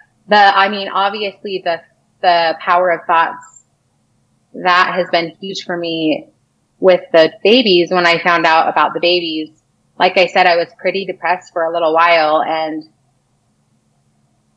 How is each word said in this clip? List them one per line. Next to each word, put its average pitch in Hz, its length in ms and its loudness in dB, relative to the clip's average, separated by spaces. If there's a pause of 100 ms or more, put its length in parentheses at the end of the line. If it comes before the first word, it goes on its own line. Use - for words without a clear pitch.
(280)
the, 208 80 2
I 196 340 4
mean, 196 200 -8
obviously 196 760 -6
the, 165 160 -4 (400)
the 170 380 2
power 180 320 0
of 165 160 -4
thoughts, - 560 -2 (880)
that 175 420 0
has 180 160 -4
been 170 280 -2
huge 190 260 -12
for 175 120 -6
me 165 520 -4 (500)
with 180 220 4 (100)
the 160 200 4 (120)
babies. 196 480 2
When 175 160 0
I 170 160 0
found 170 220 0
out 160 240 2
about 151 240 0
the 160 60 -6
babies, 165 500 -2 (500)
like 185 180 0
I 185 100 2
said, 185 200 0
I 170 80 4
was 170 120 -2 (120)
pretty 190 260 -4
depressed 180 480 -6
for 170 100 -4
a 165 100 -2
little 165 200 -2
while, 160 480 2
and, 156 420 -6 (1700)